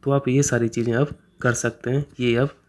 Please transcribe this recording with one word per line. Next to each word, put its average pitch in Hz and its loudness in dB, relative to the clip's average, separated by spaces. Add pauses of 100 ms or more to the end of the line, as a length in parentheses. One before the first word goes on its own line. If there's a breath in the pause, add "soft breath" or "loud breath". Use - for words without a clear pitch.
तो 139 -2
आप 139 2
ये 131 2
सारी 117 0
चीज़ें 117 -2
आप 139 0 (300)
कर 123 0
सकते 117 -4
हैं, 143 -2 (140)
ये 120 2
अब 139 0 (120)